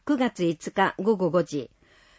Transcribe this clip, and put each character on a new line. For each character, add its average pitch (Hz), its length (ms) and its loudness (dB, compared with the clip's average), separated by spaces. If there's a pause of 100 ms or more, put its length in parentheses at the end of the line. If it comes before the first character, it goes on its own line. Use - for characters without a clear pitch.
九 294 120 2
月 233 280 -2
五 165 280 -2
日 190 260 0
午 214 160 0
後 180 160 0
五 170 140 2
時。 143 260 -8 (480)